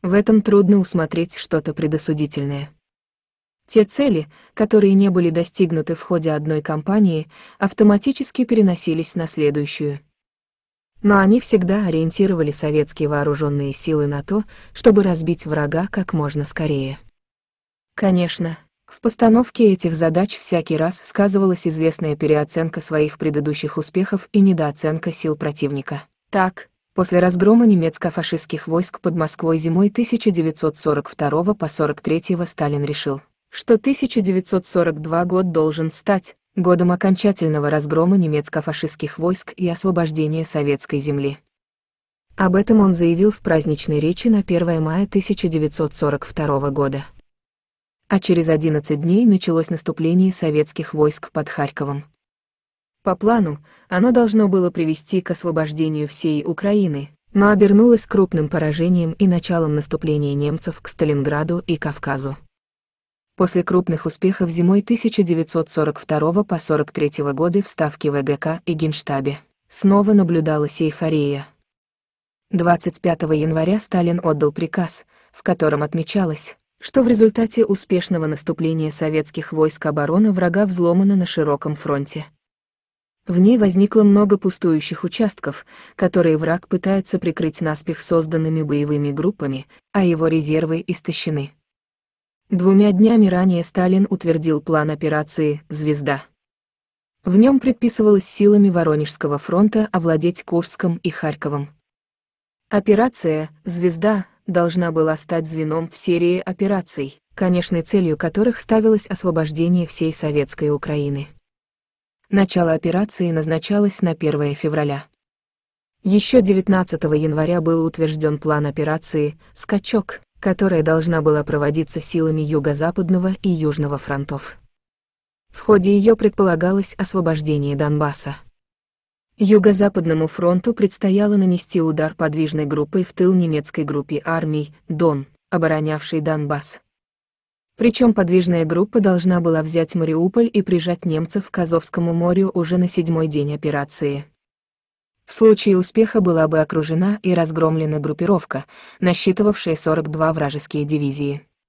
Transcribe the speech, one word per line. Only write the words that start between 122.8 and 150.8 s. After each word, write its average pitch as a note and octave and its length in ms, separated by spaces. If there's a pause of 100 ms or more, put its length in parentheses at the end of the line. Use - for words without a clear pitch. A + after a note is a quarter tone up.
и G3 40
Южного D3+ 500
фронтов. C#3+ 600 (920)
В - 100
ходе G3+ 340
её G#3+ 220
предполагалось F#3+ 800
освобождение D#3 800
Донбасса. D3 580 (1000)
Юго-Западному F#3+ 920
фронту F3+ 480
предстояло G3+ 640
нанести F#3 440
удар D#3 320
подвижной D3+ 520
группой D3+ 380
в - 100
тыл F#3 200
немецкой D#3+ 500
группе C#3+ 400
армий D#3 520 (120)
"Дон", D3+ 380 (240)
оборонявшей D#3 720
Донбасс. D3+ 600 (920)
Причём A#3 380
подвижная F3 500
группа F3 360
должна F3+ 420
была D#3+ 220
взять D#3+ 320
Мариуполь F3 580
и G#3 80
прижать F3 420
немцев E3 460
к - 80
Азовскому E3+ 560
морю F3 400
уже F3 240
на F3+ 100
седьмой E3 380
день D3 300
операции. C#3+ 680 (1000)
В - 80
случае G#3 460
успеха G#3+ 420
была E3 260
бы D#3 120
окружена D#3+ 640
и F3+ 100
разгромлена D#3+ 640
группировка, D#3 680 (340)
насчитывавшая F#3 760
сорок D#3 360
два D#3 200
вражеские D3 540